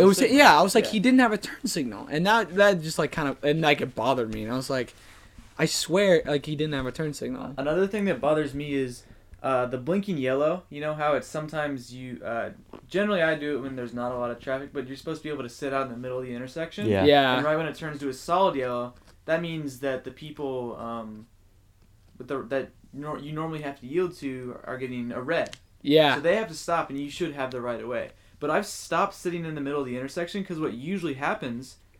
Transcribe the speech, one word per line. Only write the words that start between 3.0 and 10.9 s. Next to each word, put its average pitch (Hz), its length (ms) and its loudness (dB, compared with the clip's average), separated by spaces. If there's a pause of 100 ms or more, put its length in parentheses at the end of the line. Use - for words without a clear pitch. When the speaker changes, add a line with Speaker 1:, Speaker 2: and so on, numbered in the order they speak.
Speaker 2:
kind 151 160 -2
of, 131 160 -6
and, 151 160 2
like, 147 200 4
it 131 140 -4
bothered 113 380 0
me. 107 120 -6
And 113 80 -6
I 127 40 -2
was 131 140 -4
like, 127 240 -4 (640)
"I 160 80 2
swear, 180 600 4
like, 143 200 0
he 151 80 -4
didn't 151 200 -2
have 131 120 -2
a 123 60 -4
turn 156 200 -4
signal." 127 460 -8
Speaker 1:
Another 156 300 2
thing 202 180 -2
that 143 140 0
bothers 147 340 2
me 143 200 -6
is, 127 280 -2 (400)
uh, 127 240 2
the 127 120 -4
blinking 180 400 -2
yellow. 143 520 2
You 147 100 -10
know 151 140 -4